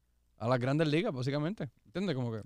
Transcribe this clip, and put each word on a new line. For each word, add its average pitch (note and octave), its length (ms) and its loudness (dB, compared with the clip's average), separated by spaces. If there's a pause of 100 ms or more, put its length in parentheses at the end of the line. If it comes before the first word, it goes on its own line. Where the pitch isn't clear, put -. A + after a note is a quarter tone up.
(380)
a A2 100 -4
las B2+ 120 4
grandes C#3 280 2
ligas, D#3+ 260 2
básicamente. C#3 560 -2 (160)
¿Entiendes? F3 300 -4
Como B2 160 -2
que A2 140 -6